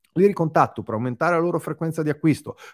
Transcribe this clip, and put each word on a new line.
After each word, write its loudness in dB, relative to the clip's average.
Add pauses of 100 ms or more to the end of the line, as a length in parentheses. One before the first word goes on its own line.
(140)
li 6
ricontatto 0
per -6
aumentare 0
la 2
loro 0
frequenza -6
di -2
acquisto, 0 (180)